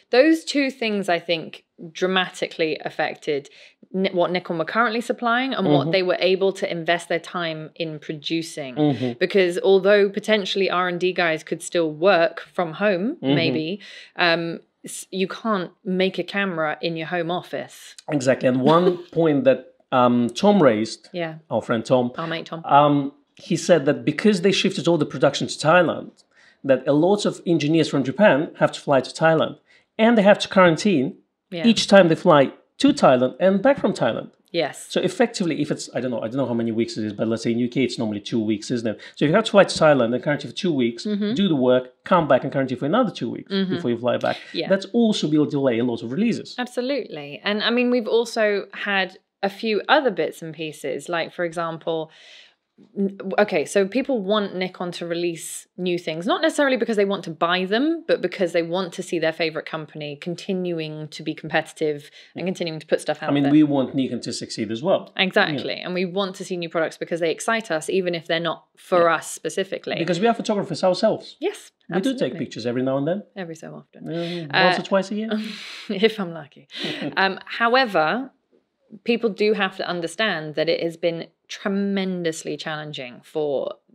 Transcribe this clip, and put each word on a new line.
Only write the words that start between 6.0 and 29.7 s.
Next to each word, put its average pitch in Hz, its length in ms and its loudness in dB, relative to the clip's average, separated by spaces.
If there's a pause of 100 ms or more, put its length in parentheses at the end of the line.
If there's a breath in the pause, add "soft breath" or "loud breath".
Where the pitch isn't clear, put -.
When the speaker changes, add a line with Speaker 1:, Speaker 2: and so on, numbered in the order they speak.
Speaker 1:
were 180 160 0
able 185 420 2
to 170 100 -2
invest 170 380 -2
their 170 100 0 (200)
time 156 360 -6
in 156 240 -8
producing. 156 800 -8
Speaker 2:
Mm-hmm. 127 420 2
Speaker 1:
Because 185 400 2
although 196 500 6
potentially 196 600 0
R 180 180 0
and 180 100 -2
D 180 140 0
guys 165 320 0
could 160 180 -8
still 170 300 0
work 165 480 2 (160)
from 170 160 -2 (120)
home, 208 320 0
Speaker 2:
Mm-hmm. 135 180 0
Speaker 1:
maybe, 160 460 0 (360 loud breath)
um, 170 440 0 (240)
s-, - 260 -14
you 190 180 -2
can't 196 420 -4 (140)
make 185 340 0
a 185 60 -4
camera 170 560 -4
in 170 160 -4
your 160 120 -8
home 165 220 -4
office. - 640 -8 (160)
Speaker 2:
Exactly. 131 380 2
And 127 140 2
one 165 240 6 (100)
Speaker 1:
<laughs> - 240 -4
Speaker 2:
point 143 240 4
that, - 300 2 (160)
um, 123 400 4
Tom 202 320 6
raised, 110 500 2
Speaker 1:
Yeah. 165 220 -6 (160)
Speaker 2:
our 113 100 0
friend 113 240 -2
Tom, 123 320 2
Speaker 1:
Our 165 100 -6
mate 165 200 -8
Tom. 165 180 -12
Speaker 2:
um, 143 480 4 (240)
he - 200 -2
said 160 320 4
that 123 180 0
because 185 340 2
they 185 120 4
shifted 160 360 0
all 170 160 4
the - 100 -4
production 135 340 0
to - 60 -10 (140)
Thailand, 160 440 2 (520 soft breath)
that 131 220 4
a 143 80 4
lot 175 320 4
of - 160 -4 (120)
engineers 151 360 2
from 143 140 2
Japan 165 560 2
have 151 120 2
to - 80 -14
fly 139 200 2
to - 100 -4
Thailand, 160 480 2 (400 soft breath)